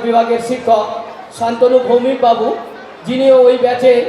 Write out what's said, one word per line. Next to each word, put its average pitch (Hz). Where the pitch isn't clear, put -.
বিভাগের 233
শিক্ষক 226
শান্তনু 240
ভৌমিক 247
বাবু, 226
যিনিও 262
ওই 254
ব্যাচে 247